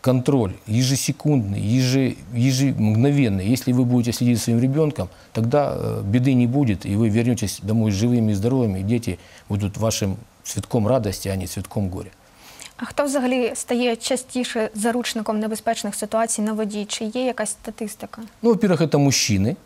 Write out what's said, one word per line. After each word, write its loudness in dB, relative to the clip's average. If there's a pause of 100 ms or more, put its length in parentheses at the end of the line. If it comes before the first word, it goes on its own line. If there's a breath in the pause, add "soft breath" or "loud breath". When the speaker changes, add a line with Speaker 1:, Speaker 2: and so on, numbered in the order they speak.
Speaker 1:
контроль 2 (140)
ежесекундный, 0
еже-, 2 (180)
ежемгновенный. 2
Если 0
вы 4
будете 2
следить 2
за -2
своим 2
ребёнком, 0 (240 loud breath)
тогда, 2
э, -4
беды 2
не 4
будет, 0
и -2
вы 2
вернётесь 0
домой 2
живыми 2
и 0
здоровыми, 0
и -4
дети -2 (320 loud breath)
будут -2
вашим -2 (260)
цвітком -2
радости, -2
а -2
не -4
цвітком -6
горя. -10 (680 loud breath)
Speaker 2:
А -10
хто -4
взагалі 0
стає -2
частіше -4
заручником -2
небезпечних -4
ситуацій -2
на 0
воді? -4
Чи -6
є -4
якась -4
статистика? -12 (200)
Speaker 1:
Ну, 4
во-первых, 4
это 4
мужчины. 4 (100)